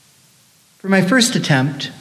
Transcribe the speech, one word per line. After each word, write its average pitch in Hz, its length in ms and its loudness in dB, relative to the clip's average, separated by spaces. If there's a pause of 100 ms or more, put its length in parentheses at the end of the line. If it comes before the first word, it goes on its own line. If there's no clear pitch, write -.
(800)
For 196 100 -14
my 190 140 4
first 226 320 2
attempt, 143 560 -2 (100)